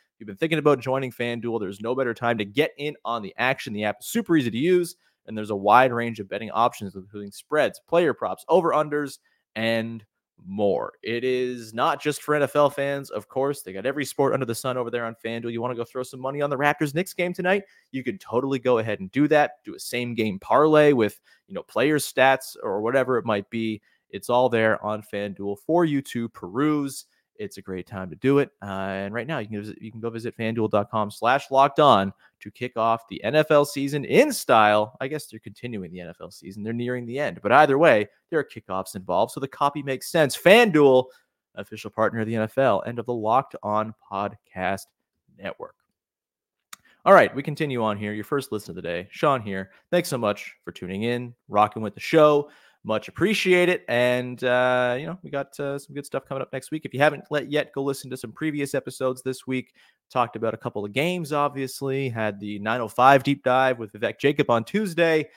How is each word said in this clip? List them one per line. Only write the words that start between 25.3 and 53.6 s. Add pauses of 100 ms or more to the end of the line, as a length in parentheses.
for
you
to
peruse. (300)
It's
a
great
time
to
do
it. (100)
Uh,
and
right
now,
you
can
visit,
you
can
go
visit
fanduel
dot
com
slash
locked
on (300)
to
kick
off
the
N
F
L
season
in
style.
I
guess
they're
continuing
the
N
F
L
season.
They're
nearing
the
end.
But
either
way, (200)
there
are
kickoffs
involved,
so
the
copy
makes
sense.
FanDuel, (500)
official
partner
of
the
N
F
L
and
of
the
Locked
On (160)
Podcast (500)
Network. (1300)
All
right,
we
continue
on
here.
Your
first
listen
of
the
day,
Sean
here. (200)
Thanks
so
much
for
tuning
in, (140)
rocking
with
the
show. (360)
Much
appreciated.